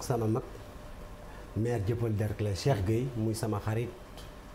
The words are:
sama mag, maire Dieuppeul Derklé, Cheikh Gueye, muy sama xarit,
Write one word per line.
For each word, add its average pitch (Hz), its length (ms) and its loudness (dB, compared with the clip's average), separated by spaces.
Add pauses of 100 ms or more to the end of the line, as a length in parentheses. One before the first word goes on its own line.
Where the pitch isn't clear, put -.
sama 113 240 2
mag, 113 160 4 (1120)
maire 113 280 2
Dieuppeul 113 300 2
Derklé, 104 400 2
Cheikh 104 320 4
Gueye, 113 200 4 (100)
muy 110 180 2
sama 107 300 0
xarit, 113 240 0 (680)